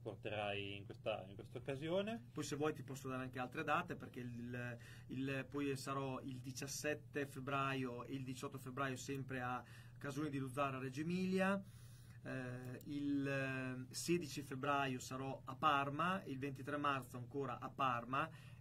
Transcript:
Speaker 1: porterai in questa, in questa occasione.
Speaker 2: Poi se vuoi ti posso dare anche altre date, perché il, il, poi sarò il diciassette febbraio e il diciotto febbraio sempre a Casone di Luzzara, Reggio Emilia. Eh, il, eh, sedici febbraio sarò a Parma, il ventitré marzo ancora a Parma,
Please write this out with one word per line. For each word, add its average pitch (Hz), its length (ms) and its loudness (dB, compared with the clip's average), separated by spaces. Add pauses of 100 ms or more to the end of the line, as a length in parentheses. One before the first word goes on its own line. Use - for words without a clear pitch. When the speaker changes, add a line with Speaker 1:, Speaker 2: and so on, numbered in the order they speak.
Speaker 1:
porterai 101 760 -2
in 101 80 -10
questa, 104 420 -2
in 101 80 -10
questa 113 220 -10
occasione. 170 640 0 (100)
Speaker 2:
Poi 151 120 -4
se 147 120 -2
vuoi 151 180 4
ti 147 100 -6
posso 135 240 -6
dare 131 160 -2
anche 131 160 -4
altre 143 240 -2
date, 151 320 4
perché 123 240 -8
il, 120 580 -4 (300)
il, 135 420 0
poi 143 260 2
sarò 135 460 -2
il 127 180 -6
diciassette 143 840 -2
febbraio 135 800 0
e 135 80 -4
il 135 100 -2
diciotto 135 340 -4
febbraio 127 400 0
sempre 131 440 -2
a 123 220 0 (340)
Casone 143 320 -2
di 135 80 0
Luzzara, 135 400 2
Reggio 131 240 -2
Emilia. 185 600 4 (600)
Eh, 127 640 -4
il, 143 420 2
eh, 131 640 0
sedici 151 480 2
febbraio 135 580 4
sarò 131 460 -2
a 131 100 -6
Parma, 151 720 6
il 139 140 -2
ventitré 135 380 0
marzo 139 400 2
ancora 120 420 -2
a 131 100 -4
Parma, 131 600 4 (320)